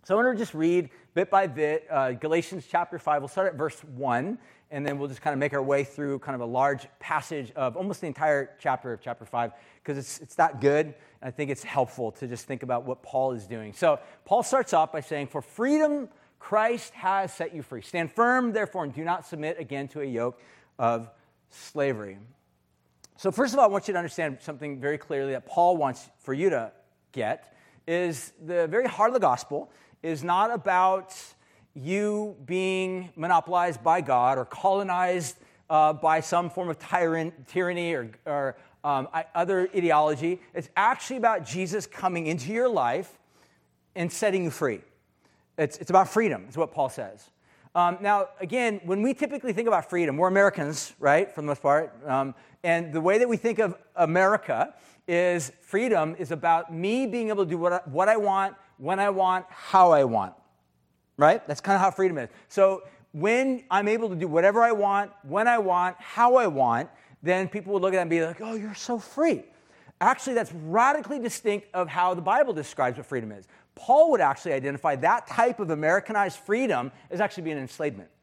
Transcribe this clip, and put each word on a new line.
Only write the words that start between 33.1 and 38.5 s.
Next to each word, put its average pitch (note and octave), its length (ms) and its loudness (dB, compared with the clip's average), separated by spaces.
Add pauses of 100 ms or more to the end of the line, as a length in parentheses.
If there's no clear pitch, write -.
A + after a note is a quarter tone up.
monopolized E3+ 640 0
by E3 160 4
God C3 380 2
or B2 80 -4
colonized, F#3 920 -2 (320)
uh, D#3 220 6
by D#3 300 2
some F3 280 -2
form F3+ 200 -6
of D3+ 100 -6
tyrant, E3 540 -2 (160)
tyranny F3 440 -2
or, A#2+ 160 -6 (160)
or, C#3+ 300 -4 (300)